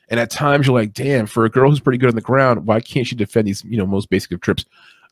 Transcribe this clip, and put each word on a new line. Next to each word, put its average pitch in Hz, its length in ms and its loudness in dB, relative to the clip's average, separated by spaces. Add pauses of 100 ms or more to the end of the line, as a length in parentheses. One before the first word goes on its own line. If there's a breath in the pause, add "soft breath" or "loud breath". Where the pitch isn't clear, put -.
And 117 100 -2
at 117 120 -4
times 143 360 0
you're 127 120 4
like, 107 140 -2
"Damn, 127 320 -2
for 113 200 0
a 113 40 4
girl 131 200 4
who's 147 100 2
pretty 131 180 0
good 127 120 2
on 113 60 0
the 110 60 -4
ground, 123 440 2
why 107 140 2
can't 127 280 -4
she - 80 -8
defend 107 320 0
these, 98 180 -6
you 117 120 -6
know, 98 80 0
most 98 240 -4
basic - 220 -2
of 87 100 -8
trips?" - 240 -4 (460 soft breath)